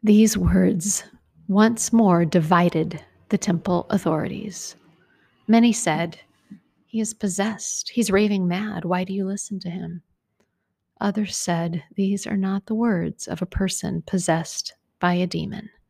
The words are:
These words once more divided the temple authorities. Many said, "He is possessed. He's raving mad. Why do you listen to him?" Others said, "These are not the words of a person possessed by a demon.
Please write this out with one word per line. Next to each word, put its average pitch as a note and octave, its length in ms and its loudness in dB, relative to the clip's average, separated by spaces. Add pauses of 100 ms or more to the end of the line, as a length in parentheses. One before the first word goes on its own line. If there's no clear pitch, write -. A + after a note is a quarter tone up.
These G#3+ 360 6
words F3+ 640 2 (460)
once A3 420 2
more F#3+ 320 6
divided E3 800 2 (240)
the G#3 100 -2
temple F3+ 520 0
authorities. - 880 -4 (680)
Many A3+ 280 6
said, E3 480 -2 (640)
"He A3 160 -6
is G#3+ 120 -4
possessed. G3+ 760 -4
He's A#3 200 0
raving G3 380 2
mad. F#3+ 380 -4
Why F3+ 180 -2
do F#3 80 -8
you F#3+ 140 -4
listen G3 340 -8
to F3 100 -10
him?" E3+ 340 -10 (960)
Others G3+ 340 -2
said, E3+ 480 -2 (100)
"These G3 320 -2
are G#3 120 -2
not F#3+ 300 -2
the A3 80 -4
words G#3 520 -2
of - 140 -6
a F3+ 40 -4
person F3+ 560 -4
possessed - 720 -4 (280)
by F3+ 140 2
a F3+ 120 0
demon. E3+ 420 -8 (200)